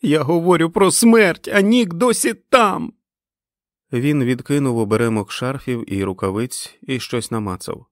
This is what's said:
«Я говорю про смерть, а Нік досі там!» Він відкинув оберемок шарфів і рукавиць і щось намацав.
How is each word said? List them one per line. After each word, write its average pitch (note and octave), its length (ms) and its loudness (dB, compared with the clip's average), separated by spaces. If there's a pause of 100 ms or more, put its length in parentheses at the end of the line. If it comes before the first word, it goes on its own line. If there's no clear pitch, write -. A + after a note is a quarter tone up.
«Я D#3 220 0
говорю E3 480 0
про F#3+ 200 2
смерть, A3+ 640 4
а G3+ 60 4
Нік G#3 340 2
досі A3+ 400 0
там!» G3+ 580 0 (1000)
Він C3+ 320 0
відкинув B2+ 540 0
оберемок A2 540 0
шарфів B2+ 600 -6
і G2 120 -2
рукавиць G2 760 -6
і B2+ 180 -6
щось - 300 -6
намацав. G#2 600 -8